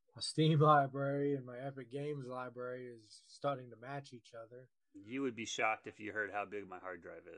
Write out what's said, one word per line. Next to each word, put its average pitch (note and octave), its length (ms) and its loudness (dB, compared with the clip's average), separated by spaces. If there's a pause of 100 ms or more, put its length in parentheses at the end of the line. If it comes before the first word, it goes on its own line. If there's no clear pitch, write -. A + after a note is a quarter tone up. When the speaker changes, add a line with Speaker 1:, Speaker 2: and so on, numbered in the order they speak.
(160)
Speaker 1:
My A2+ 40 -10
Steam D#3 400 4
<laughs> - 0 -
library C#3+ 760 6
and B2+ 100 -6
my B2 140 -10
Epic C3 320 -8
Games C#3 340 -6
library B2+ 600 -8
is A2+ 420 -16
starting B2+ 420 -2
to A2+ 60 -16
match C#3 360 -10
each A#2+ 220 -16
other. A#2 320 -14 (400)
Speaker 2:
You C3 160 -4
would B2 140 0
be A2 100 -6
shocked A2 400 2
if G#2 140 -14
you G#2 100 -6
heard G2+ 220 -2
how G2+ 120 0
big G2 240 -8
my F2+ 120 -10
hard F2+ 220 -8
drive E2+ 200 -12 (160)